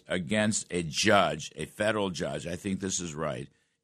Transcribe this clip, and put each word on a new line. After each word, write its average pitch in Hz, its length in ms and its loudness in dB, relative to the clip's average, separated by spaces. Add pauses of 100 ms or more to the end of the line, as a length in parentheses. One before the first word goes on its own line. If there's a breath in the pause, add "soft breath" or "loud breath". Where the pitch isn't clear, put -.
against 101 640 0
a 87 120 0
judge, 82 720 2
a 78 100 -4
federal 107 440 0
judge, 76 360 -4
I 87 100 -4
think 95 240 -4
this 95 200 -2
is 82 140 -8
right, 73 340 -4 (360)